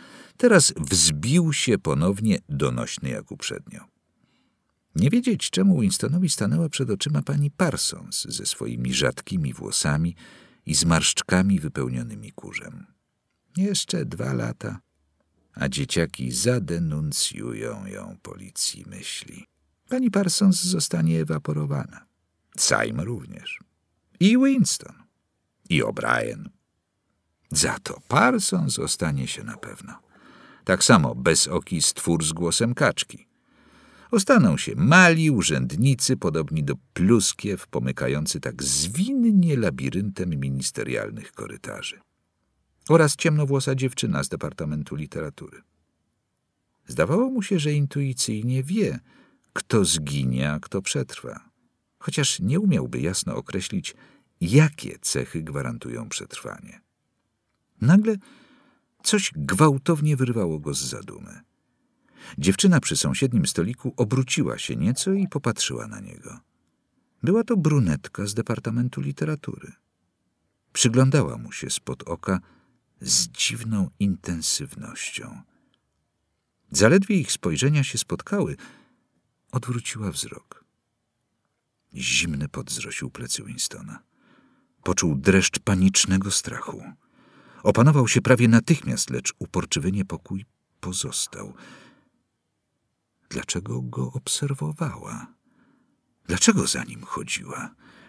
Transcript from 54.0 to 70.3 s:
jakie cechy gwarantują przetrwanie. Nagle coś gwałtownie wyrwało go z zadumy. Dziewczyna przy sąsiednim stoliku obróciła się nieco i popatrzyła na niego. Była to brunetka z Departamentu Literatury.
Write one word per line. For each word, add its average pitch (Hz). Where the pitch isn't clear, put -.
jakie 127
cechy 76
gwarantują 60
przetrwanie. -
Nagle 208
coś -
gwałtownie 151
wyrwało 113
go 73
z 69
zadumy. -
Dziewczyna 156
przy -
sąsiednim 117
stoliku 117
obróciła 117
się -
nieco 123
i 196
popatrzyła 117
na 107
niego. -
Była 220
to 226
brunetka 120
z 101
Departamentu 117
Literatury. 147